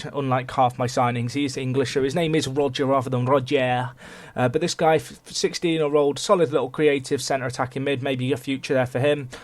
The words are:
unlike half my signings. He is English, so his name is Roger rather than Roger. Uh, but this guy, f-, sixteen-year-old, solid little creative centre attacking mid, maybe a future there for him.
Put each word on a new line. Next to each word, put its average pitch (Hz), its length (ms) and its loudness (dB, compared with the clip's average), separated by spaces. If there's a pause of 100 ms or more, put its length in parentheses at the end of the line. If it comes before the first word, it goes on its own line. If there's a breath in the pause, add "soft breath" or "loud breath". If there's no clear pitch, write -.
unlike 131 460 -2
half 127 280 2
my 127 80 0
signings. 120 460 0
He 143 120 0
is 139 120 -4
English, 131 380 -2
so 135 80 2
his 135 120 0
name 165 200 0
is 151 120 2
Roger 139 380 0
rather 135 240 2
than 127 160 0
Roger. 127 640 2 (440 loud breath)
Uh, 123 140 2
but 120 120 0
this 165 140 -2
guy, 160 220 4
f-, - 300 -4
sixteen-year-old, 151 920 0
solid 170 340 2
little 139 160 0
creative 143 540 0
centre 131 240 -2
attacking 131 380 -4
mid, 139 180 -2
maybe 131 300 -2
a 143 40 0
future 135 380 -4
there 127 120 2
for 131 140 -4
him. 143 280 0 (160 loud breath)